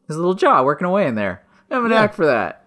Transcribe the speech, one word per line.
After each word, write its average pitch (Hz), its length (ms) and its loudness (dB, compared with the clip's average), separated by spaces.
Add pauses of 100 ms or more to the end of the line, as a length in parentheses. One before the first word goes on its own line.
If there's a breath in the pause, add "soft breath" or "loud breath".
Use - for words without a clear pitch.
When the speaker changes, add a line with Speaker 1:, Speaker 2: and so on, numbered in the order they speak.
(100)
Speaker 1:
his 156 80 -8
little 175 160 0
jaw 202 300 2
working 147 240 -2
away 185 200 0
in 117 80 -4
there. 98 280 -4 (260 soft breath)
"I 311 60 -4
have 247 100 -2
a - 20 -2
Speaker 2:
Yeah. 226 140 2
Speaker 1:
knack 208 120 0
for 175 120 -2
that." 110 420 -2